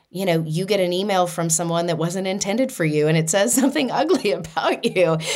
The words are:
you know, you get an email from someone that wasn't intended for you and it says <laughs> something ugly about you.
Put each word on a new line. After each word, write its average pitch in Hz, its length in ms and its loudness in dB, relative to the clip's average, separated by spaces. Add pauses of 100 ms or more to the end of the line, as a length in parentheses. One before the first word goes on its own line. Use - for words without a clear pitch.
(120)
you 185 120 -6
know, 165 220 2
you 160 220 -2
get 202 120 2
an 180 140 0
email 185 320 2
from 170 240 -4
someone 170 380 0
that 165 100 0
wasn't 170 300 -4
intended 202 440 -2
for 175 140 -2
you 151 220 2
and 160 100 4
it 160 140 0
says 202 220 2
<laughs> - 20 0
something 269 340 2
ugly 254 420 0
about - 540 -2
you. 165 320 2 (180)